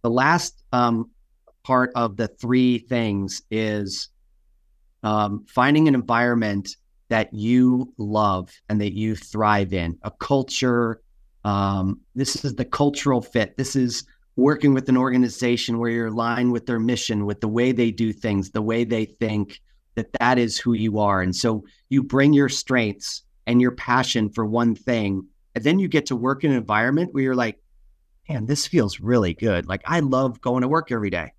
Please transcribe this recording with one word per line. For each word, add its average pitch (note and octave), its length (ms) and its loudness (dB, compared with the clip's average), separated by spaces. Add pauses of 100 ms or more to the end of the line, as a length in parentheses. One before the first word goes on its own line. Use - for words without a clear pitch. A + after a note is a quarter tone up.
The A#2 80 0
last, C#3+ 520 2 (120)
um, A#2+ 360 0 (540)
part B2+ 320 2
of A2+ 220 -2
the A2+ 100 -2
three B2 520 2
things G#2 720 -4
is, G#2+ 600 -4 (960)
um, G#2+ 440 -2
finding D3 400 4
an C#3 80 4
environment A#2 800 0 (380)
that A2 180 0
you B2+ 680 2
love G#2 480 0 (240)
and G#2+ 120 0
that G#2 120 -2
you G#2+ 220 -2
thrive G#2 560 0
in, E2+ 300 -4
a G#2 100 -10
culture. B2 880 -2 (440)
Um, G2 580 -2 (140)
this - 280 -4
is C#3+ 120 -6
the B2+ 100 -4
cultural C#3+ 560 0
fit. A2 340 -4
This C3+ 200 -6
is B2 280 0 (320)
working C#3+ 380 4
with C3 160 0
an B2+ 80 4
organization B2 800 0
where A#2 140 -2
you're A#2 160 -2
aligned A#2 440 0
with A#2 140 -4
their A#2 140 -2
mission, A2 480 -2
with G#2 120 -4
the G#2+ 180 -4
way B2+ 140 2
they A#2 200 2
do A2 200 -2
things, G2 380 -2
the G#2+ 220 -4
way A2+ 120 0
they A2 220 -2
think, G#2+ 560 -4 (340)
that A2+ 240 -6
that B2 200 4
is A2+ 180 0
who A#2+ 160 0
you A2 240 0
are. G2+ 240 2
And F#2 140 -2
so A2 280 -2 (260)
you C3+ 120 2
bring C#3 320 4
your C#3 160 4
strengths A#2 720 -4 (240)
and A#2+ 160 4
your B2 140 2
passion B2 560 0
for A2+ 120 -4
one A2+ 300 0
thing, G2+ 540 -2 (260)
and A2 100 -6
then D#3+ 140 2
you F#3+ 100 2
get D3 200 0
to C3 80 -2
work C3+ 280 -2
in D3+ 80 2
an C3 60 2
environment A#2+ 560 0
where C3+ 120 0
you're B2+ 200 0
like, A2 140 -8 (680)
"Man, A#2+ 200 -6
this C#3+ 180 -2
feels - 340 0
really G2 360 0
good. F#2+ 320 -2
Like, F#2+ 180 -6
I E3 140 -2
love C3 420 -2
going B2+ 220 -2
to B2 40 -2
work D#3+ 240 -2
every G#2 200 -4
day. E2 280 -6